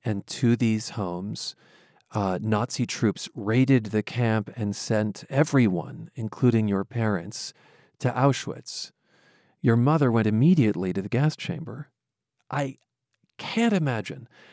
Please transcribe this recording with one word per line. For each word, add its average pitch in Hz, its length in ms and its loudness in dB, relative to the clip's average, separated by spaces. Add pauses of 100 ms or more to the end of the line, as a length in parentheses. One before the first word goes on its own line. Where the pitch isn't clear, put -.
and 101 240 -4
to 120 260 2
these 113 360 0
homes. 92 640 -8 (560)
Uh, 95 280 -2
Nazi 110 460 -2
troops - 480 -2
raided 120 520 2
the 104 180 -2
camp 110 520 0
and 104 180 -2
sent 107 540 -2
everyone, 127 840 0
including 113 540 0
your 101 160 0
parents, 104 680 -4 (460)
to 123 120 0
Auschwitz. - 840 -2 (680)
Your 117 160 4
mother 135 360 4
went 113 160 4
immediately 107 640 4
to 95 100 -2
the 101 60 -8
gas 147 260 0
chamber. - 540 -10 (600)
I 135 300 -6 (600)
can't 226 360 0
imagine 127 540 -4 (240)